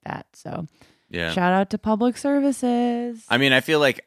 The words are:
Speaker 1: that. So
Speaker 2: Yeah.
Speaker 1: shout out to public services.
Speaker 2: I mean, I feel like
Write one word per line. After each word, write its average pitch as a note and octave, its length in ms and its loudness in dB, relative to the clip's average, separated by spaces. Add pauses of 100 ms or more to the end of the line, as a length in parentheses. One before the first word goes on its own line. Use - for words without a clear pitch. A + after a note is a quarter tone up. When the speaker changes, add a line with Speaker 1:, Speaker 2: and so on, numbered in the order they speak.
Speaker 1:
that. - 280 -10
So - 340 -12 (420)
Speaker 2:
Yeah. E2+ 220 -4
Speaker 1:
shout F3+ 220 0
out F#3+ 180 2
to G#3+ 80 -4
public A3 380 0
services. A#3+ 1120 -2
Speaker 2:
I A#2 100 2
mean, C3+ 140 4
I C3 80 6
feel D#3 180 2
like C3+ 280 2